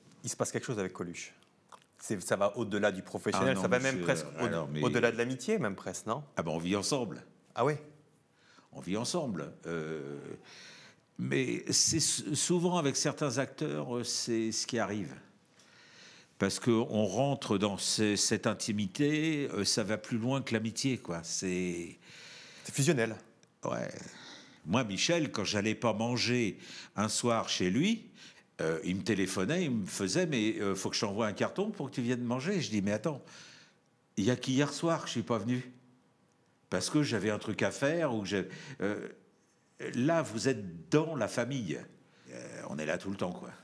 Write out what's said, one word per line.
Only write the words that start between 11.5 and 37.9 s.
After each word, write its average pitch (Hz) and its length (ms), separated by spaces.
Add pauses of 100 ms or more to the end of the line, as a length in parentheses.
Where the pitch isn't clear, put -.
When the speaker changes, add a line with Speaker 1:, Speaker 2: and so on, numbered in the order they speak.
Speaker 2:
c'est - 260
s-, - 360
souvent 175 420
avec 143 200
certains 135 420
acteurs, 139 580
euh, 120 80
c'est 113 480
ce - 140
qui 120 120
arrive. 98 360 (1200)
Parce 98 220
qu'on 110 440
rentre 117 520
dans 98 220
ce, 107 380
cette 104 300
intimité, 143 1080
euh, 101 120
ça - 180
va 104 140
plus - 220
loin 127 240
que 139 100
l'amitié, 113 460
quoi. 85 240
C'est 90 760 (680)
Speaker 1:
C'est - 100
fusionnel. 127 420 (480)
Speaker 2:
Ouais. 58 240 (800)
Moi, 113 180
Michel, 117 460
quand 101 140
j'allais 104 300
pas 110 200
manger 113 640 (380)
un 104 120
soir 113 400
chez 92 220
lui, 196 400 (500)
euh, 80 240
il 90 120
me 98 60
téléphonait, 104 640
il 147 80
me 107 140
faisait, « 101 420
Mais, 110 320
euh, 98 160
faut 104 120
que 95 60
je - 60
t'envoie 107 260
un 104 60
carton 190 400
pour 139 180
que - 60
tu 131 60
viennes 120 200
manger. » 131 400
Je 107 80
dis, « 104 120
Mais 101 100
attends, 143 280 (960)
il 101 80
y 110 60
a 123 60
qu'hier 135 360
soir 165 300
que - 40
je - 60
suis 120 100
pas 117 160
venu. » 123 340 (960)
Parce 92 180
que 151 140
j'avais 110 280
un 107 80
truc 104 240
à 98 100
faire 147 420